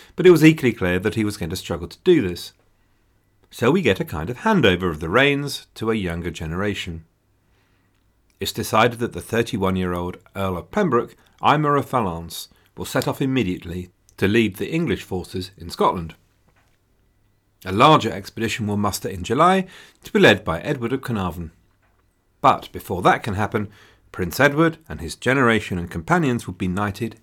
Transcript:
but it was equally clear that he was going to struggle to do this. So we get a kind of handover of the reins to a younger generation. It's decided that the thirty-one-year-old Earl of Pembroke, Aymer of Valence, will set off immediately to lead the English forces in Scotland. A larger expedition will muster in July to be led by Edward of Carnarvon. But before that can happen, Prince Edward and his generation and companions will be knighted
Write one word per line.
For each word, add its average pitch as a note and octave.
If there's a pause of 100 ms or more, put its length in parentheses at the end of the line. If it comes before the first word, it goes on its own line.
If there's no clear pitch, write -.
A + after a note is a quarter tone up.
(160)
but E3
it F#3
was D#3
equally D#3
clear F2+
that G#2
he A2
was G#2
going E2+
to F2
struggle F2+
to -
do F3
this. F2+ (1000)
So A#2+
we F#3
get A2
a -
kind -
of B2+
handover G2+
of D#2+
the E2
reins C#3 (100)
to A2+
a A2+
younger F2
generation. E2 (1300)
It's F#2+
decided A2+
that A2
the F2
thirty-one-year-old F#2 (180)
Earl F#2+
of E2
Pembroke, D3 (260)
Aymer D3
of C3
Valence, E2+ (260)
will -
set -
off C#3+
immediately F#2 (300)
to G2+
lead G#2
the G2
English D3+
forces F#2
in F2
Scotland. F#2 (1500)
A F#2
larger A#2+
expedition G#2+
will G#2
muster G#2
in G2+
July F3+ (360)
to -
be G#3
led A2+
by E2
Edward A#2+
of C3
Carnarvon. F2 (920)
But -
before F2
that C#3
can G2+
happen, G#2 (420)
Prince F2+
Edward D3 (100)
and D#2+
his B2
generation A#2
and F2
companions B2
will G2
be F#2+
knighted G2+